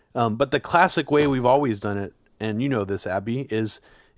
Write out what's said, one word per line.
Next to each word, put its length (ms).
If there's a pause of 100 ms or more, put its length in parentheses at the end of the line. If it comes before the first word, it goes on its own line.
(140)
Um, 220
but 140
the 80
classic 520
way 180
we've 180
always 320
done 180
it, 180 (260)
and 200
you 80
know 160
this, 220
Abby, 440
is 300 (380)